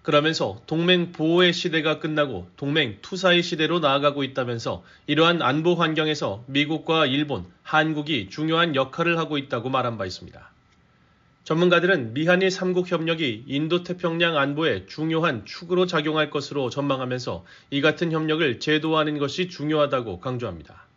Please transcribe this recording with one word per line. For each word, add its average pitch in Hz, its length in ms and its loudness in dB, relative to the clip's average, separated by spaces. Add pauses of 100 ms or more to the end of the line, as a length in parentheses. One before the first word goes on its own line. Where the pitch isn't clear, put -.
그러면서 147 640 0
동맹 175 460 2
보호의 170 400 4
시대가 160 460 0
끝나고 143 580 -2
동맹 143 460 -2
투사의 175 400 2
시대로 165 380 0
나아가고 143 440 2
있다면서 123 580 -4 (240)
이러한 160 360 4
안보 156 320 2
환경에서 156 720 -2
미국과 147 580 0
일본, 135 400 -2 (180)
한국이 151 680 -2
중요한 160 440 0
역할을 165 440 0
하고 160 180 -4
있다고 131 320 -4
말한 123 300 -2
바 98 80 -6
있습니다. - 460 -14 (920)
전문가들은 170 680 4
미한일 180 380 2
삼 185 220 -2
국 180 180 -2
협력이 160 560 -2
인도태평양 170 920 -2
안보의 139 520 0
중요한 160 560 -2
축으로 180 420 0
작용할 156 420 0
것으로 143 420 -4
전망하면서 131 760 -4 (260)
이 139 100 -2
같은 160 300 2
협력을 156 480 0
제도화하는 151 600 0
것이 143 300 -2
중요하다고 143 680 0
강조합니다. 117 800 -8